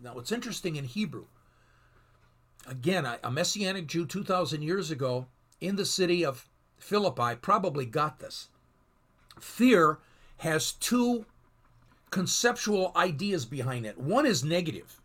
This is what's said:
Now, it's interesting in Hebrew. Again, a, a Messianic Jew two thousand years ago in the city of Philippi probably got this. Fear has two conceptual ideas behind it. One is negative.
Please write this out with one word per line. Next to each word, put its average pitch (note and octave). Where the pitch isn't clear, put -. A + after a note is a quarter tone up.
Now, B2
it's A#2+
interesting G3+
in C#3
Hebrew. C3
Again, C3+
a, A#2+
a A#2+
Messianic F#3
Jew E3
two F#3+
thousand D#3+
years E3
ago B2+
in F#3+
the F#3+
city F3
of B2+
Philippi C3+
probably F3+
got D3
this. -
Fear F3
has D#3
two A#3+
conceptual F#3+
ideas E3+
behind B2
it. G#2
One G3+
is D#3+
negative. D#3+